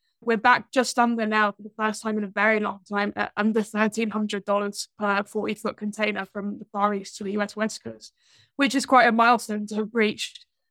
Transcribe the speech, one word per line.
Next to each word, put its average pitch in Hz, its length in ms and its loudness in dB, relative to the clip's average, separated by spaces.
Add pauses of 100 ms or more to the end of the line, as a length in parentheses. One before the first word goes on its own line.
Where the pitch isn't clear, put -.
(220)
We're 233 140 0
back 226 380 2
just 254 260 2
under 233 260 2
now 214 280 2
for - 80 -20
the 208 160 -16
first 214 260 -2
time 214 140 -2
in 208 80 -2
a - 20 -4
very 208 320 2
long 202 200 -4 (120)
time 208 240 -2
at 208 220 -2
under 214 260 2
thirteen 214 460 0
hundred 208 340 -4
dollars 202 460 -2 (100)
per 202 240 0
forty-foot 208 540 -6
container 208 480 -4
from 202 340 -8
the 226 140 -16
Far 208 200 0
East 196 240 -8
to - 60 -10
the 196 80 -4
U 208 100 -2
S 202 140 -6
West 214 260 -4
Coast, 113 320 -16 (440)
which 269 180 2
is 269 100 0
quite 254 220 6
a 233 60 4
milestone 226 540 2
to 214 80 -8
have 214 180 -4
reached, 220 520 -2 (260)